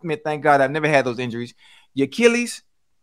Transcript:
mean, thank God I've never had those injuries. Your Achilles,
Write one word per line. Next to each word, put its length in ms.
mean, 200
thank 200
God 180
I've 80
never 180
had 180
those 120
injuries. 380
Your 100
Achilles, 560